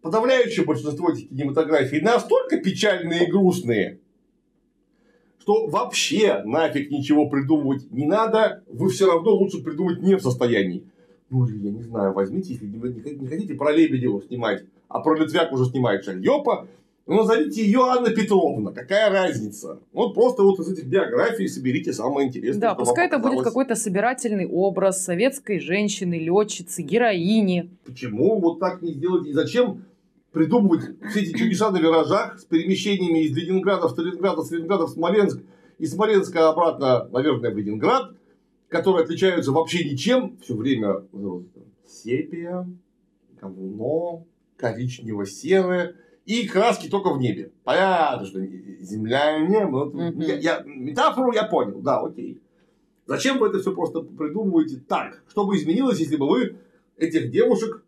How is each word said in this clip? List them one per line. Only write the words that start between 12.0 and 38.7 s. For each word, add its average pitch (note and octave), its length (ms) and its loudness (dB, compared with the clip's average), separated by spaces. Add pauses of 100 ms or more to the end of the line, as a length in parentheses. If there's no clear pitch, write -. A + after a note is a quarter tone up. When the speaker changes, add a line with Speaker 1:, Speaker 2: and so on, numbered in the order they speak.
Speaker 1:
возьмите, B2 400 -2
если A#2 120 -12
вы A2+ 240 -8
не A#2 120 -10
хо-, C#3+ 80 -12
не C#3 180 -10
хотите E3 260 -6
про C#3+ 180 0
Лебедева C3 520 2
снимать, A2+ 420 -4 (240)
а B2 100 -4
про D#3 160 2
Литвяк D#3+ 380 0
уже B2+ 120 2
снимает B2 380 0
Шальёпа, G#3+ 640 0 (400)
ну, D#3 100 0
назовите A3 480 2
её B3 200 6
Анна B3 260 2
Петровна, E3 600 2
какая G#3 380 2
разница? D3+ 680 -2 (140)
Вот G3 200 -2
просто B3 300 4
вот F#3+ 160 6
из - 120 -6
этих C#3 160 -8
биографий F3+ 600 0
соберите C3 460 -2
самое C#3 340 -2
интересное, B2+ 340 -4
Speaker 2:
Да, A#3 80 2
Speaker 1:
что F#3 80 -2
вам G3+ 80 -2
Speaker 2:
пускай C#4+ 220 2
это D4+ 100 0
будет A3+ 60 -2 (140)
Speaker 1:
показалось. A#3 100 0
Speaker 2:
какой-то B3 280 0
собирательный G#3+ 720 -2
образ F#3+ 560 0
советской G3+ 560 -2
женщины, F3+ 600 -2
лётчицы, F#3 640 -2
героини. F#3 880 2 (140)
Speaker 1:
Почему B2+ 540 0
вот E3 200 0
так F3+ 220 -2
не E3 120 -6
сделать? D#3+ 340 0
И D3 60 -8
зачем F#3+ 520 0 (480)
придумывать E3 500 4 (260)
все G#3 120 0
эти E3+ 160 -4
чудеса A3 340 2
на F#3 60 0
виражах D#3+ 600 2
с - 60 -20
перемещениями F3+ 800 0
из C3+ 100 -2
Ленинграда F3+ 520 0
в B2+ 40 -8
Сталинград, E3+ 460 -2
из D#3+ 80 -4
Сталинграда E3 400 -2
в D3 40 -8
Смоленск, E3+ 520 0 (360)
из D#3 160 -6
Смоленска F#3+ 560 2
обратно, D#3 600 2
наверное, C3 400 0
в G2 60 -6
Ленинград, C#3+ 540 -2 (580)
которые E3+ 340 2